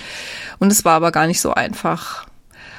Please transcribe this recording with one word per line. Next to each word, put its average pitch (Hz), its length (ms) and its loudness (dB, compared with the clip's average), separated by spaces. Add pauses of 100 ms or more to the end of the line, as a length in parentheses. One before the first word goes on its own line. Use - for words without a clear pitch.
(580)
Und 196 140 4
es - 140 2
war 165 80 6
aber 165 180 4
gar 160 160 2
nicht 175 140 0
so - 120 0
einfach, - 720 -4 (540)